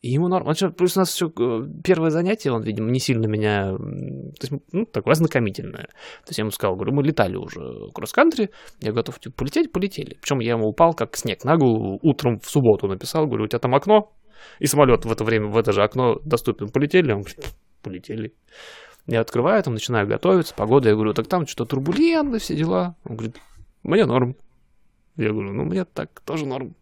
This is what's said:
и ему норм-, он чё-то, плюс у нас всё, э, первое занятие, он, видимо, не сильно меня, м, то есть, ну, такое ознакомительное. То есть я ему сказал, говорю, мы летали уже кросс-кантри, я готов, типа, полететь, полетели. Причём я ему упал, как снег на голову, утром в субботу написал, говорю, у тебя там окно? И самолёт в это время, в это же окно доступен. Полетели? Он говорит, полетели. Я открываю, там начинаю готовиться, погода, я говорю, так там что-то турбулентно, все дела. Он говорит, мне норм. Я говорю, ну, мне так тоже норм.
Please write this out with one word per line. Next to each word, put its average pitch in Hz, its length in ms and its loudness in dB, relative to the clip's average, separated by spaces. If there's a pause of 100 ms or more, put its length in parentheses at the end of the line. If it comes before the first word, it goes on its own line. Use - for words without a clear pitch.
и 120 80 -6
ему 147 180 2
норм-, 180 200 -2
он 160 60 0
чё-то, 180 200 0
плюс 180 240 2
у - 20 4
нас 180 100 2
всё, 180 300 -2
э, 120 280 0 (160)
первое 165 280 2
занятие, 170 400 0
он, 113 120 0
видимо, 110 280 -2
не 127 80 2
сильно 113 280 0
меня, 104 420 0
м, 131 680 -8
то 131 100 -10
есть, 143 160 -8 (100)
ну, 208 120 -2
такое 120 280 -2
ознакомительное. 123 720 -2 (400)
То - 40 -20
есть 160 100 -8
я - 40 -2
ему 107 80 -4
сказал, 95 240 -2
говорю, 98 180 -4
мы 139 100 2
летали 104 340 0
уже 62 560 -12
кросс-кантри, 277 560 2 (320)
я 107 100 -4
готов, 117 280 -4
типа, - 180 -16
полететь, - 340 0
полетели. 185 500 -4
Причём 139 200 0
я 113 100 0
ему 113 160 0
упал, 165 260 4
как - 240 -4
снег - 280 -6
на 151 120 4
голову, 110 460 2
утром 127 360 2
в - 100 -16
субботу 110 380 4
написал, 123 400 -2
говорю, 107 180 -2
у - 20 -6
тебя 120 120 -4
там 127 140 0
окно? 214 380 4 (480)
И - 80 -2
самолёт 135 380 4
в 113 60 -2
это 110 120 -2
время, 107 240 0
в 104 100 0
это 110 140 2
же 101 120 4
окно 120 420 0
доступен. 113 440 -2
Полетели? 147 420 2
Он 101 100 -2
говорит, - 240 -14 (380)
полетели. 104 500 -10 (760)
Я 113 140 2
открываю, 170 420 2
там 127 100 -2
начинаю 110 340 0
готовиться, 170 480 2
погода, 117 340 4
я 104 60 6
говорю, 107 180 0
так 113 140 -2
там 175 200 0
что-то - 240 -6
турбулентно, 262 680 0
все - 160 -6
дела. 175 400 -2 (100)
Он - 120 -10
говорит, 110 200 -8 (460)
мне 190 220 2
норм. 127 300 0 (840)
Я 110 140 0
говорю, 101 220 -4
ну, 127 120 -4
мне 180 200 -4
так - 400 -10
тоже 156 220 -6
норм. 131 340 -8